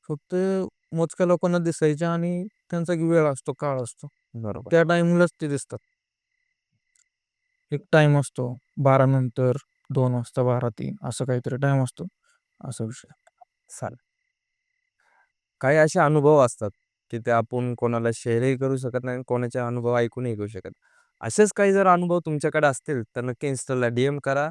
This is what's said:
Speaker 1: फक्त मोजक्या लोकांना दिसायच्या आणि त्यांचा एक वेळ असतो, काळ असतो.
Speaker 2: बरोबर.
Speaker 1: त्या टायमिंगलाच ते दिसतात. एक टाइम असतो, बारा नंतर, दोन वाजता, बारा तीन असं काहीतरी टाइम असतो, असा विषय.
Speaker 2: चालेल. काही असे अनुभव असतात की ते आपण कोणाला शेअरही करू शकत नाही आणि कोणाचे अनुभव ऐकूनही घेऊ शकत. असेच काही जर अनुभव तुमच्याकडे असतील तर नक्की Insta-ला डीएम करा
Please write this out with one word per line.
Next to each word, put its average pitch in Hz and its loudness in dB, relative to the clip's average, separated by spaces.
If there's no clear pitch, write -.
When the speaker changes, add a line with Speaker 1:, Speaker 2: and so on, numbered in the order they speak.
Speaker 1:
फक्त 151 -8
मोजक्या 165 0
लोकांना 175 2
दिसायच्या 165 0
आणि 175 -4
त्यांचा 170 -4
एक 165 -2
वेळ 165 4
असतो, 143 -4
काळ 135 -6
असतो. 123 -14
Speaker 2:
बरोबर. 113 -8
Speaker 1:
त्या 165 6
टायमिंगलाच 170 2
ते 160 -6
दिसतात. 139 -6
एक 147 -4
टाइम 151 6
असतो, 127 -4
बारा 135 6
नंतर, 127 0
दोन 127 0
वाजता, 123 -4
बारा 123 0
तीन 127 -8
असं 131 -6
काहीतरी 127 -4
टाइम 139 0
असतो, 151 -10
असा 120 -10
विषय. 113 -12
Speaker 2:
चालेल. - -12
काही 135 2
असे 156 4
अनुभव 151 6
असतात 117 2
की 120 -6
ते 113 -4
आपण 120 0
कोणाला 117 -2
शेअरही 120 0
करू 135 -2
शकत 127 -6
नाही 127 -6
आणि 127 -10
कोणाचे 123 -2
अनुभव 120 -2
ऐकूनही 120 -2
घेऊ 104 -6
शकत. 101 -14
असेच 196 2
काही 202 2
जर 196 4
अनुभव 175 4
तुमच्याकडे 151 0
असतील 135 -2
तर 127 -4
नक्की 127 -6
Insta-ला 127 -2
डीएम 131 0
करा 139 -2